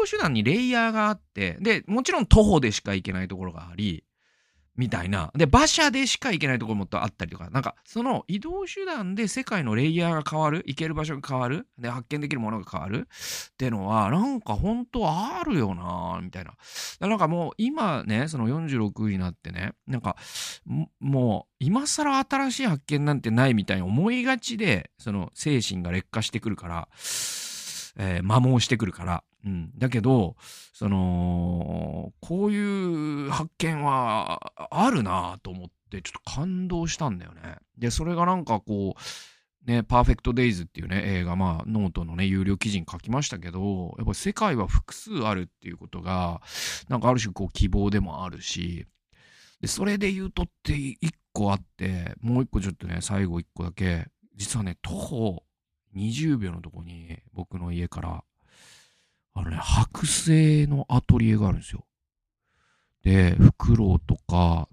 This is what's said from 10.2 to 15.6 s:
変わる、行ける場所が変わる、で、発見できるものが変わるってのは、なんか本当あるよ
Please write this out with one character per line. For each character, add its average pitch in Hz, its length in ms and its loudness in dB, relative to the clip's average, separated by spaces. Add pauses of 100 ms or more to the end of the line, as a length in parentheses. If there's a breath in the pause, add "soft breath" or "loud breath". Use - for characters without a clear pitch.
変 156 120 -2
わ 156 100 2
る、 160 160 -2
行 139 100 -8
け 160 120 -4
る 160 60 -6
場 156 100 -4
所 151 140 -6
が 143 80 -14
変 135 120 -4
わ 123 100 0
る、 156 200 -6 (100)
で、 120 100 -8
発 120 200 -8
見 147 120 -4
で 143 80 -6
き 147 60 -4
る 127 60 -2
も 107 100 -4
の 110 100 -4
が 90 100 -14
変 95 100 -6
わ 95 80 -8
る 113 200 -4
っ - 480 -12
て 127 140 -2
の 98 160 -2
は、 107 240 2
な 165 100 2
ん 262 200 0
か - 140 -4
本 226 320 0
当 214 220 -2
あ 233 360 -2
る 262 140 2
よ 98 160 2